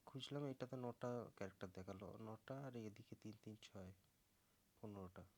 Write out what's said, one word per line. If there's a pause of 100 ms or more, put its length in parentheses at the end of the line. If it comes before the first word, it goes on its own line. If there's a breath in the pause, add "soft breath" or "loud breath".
খুঁজলাম,
এটাতে
নটা
ক্যারেক্টার
দেখালো,
নটা,
আর
এদিকে
তিন, (100)
তিন,
ছয়, (880 loud breath)
পনেরোটা। (140)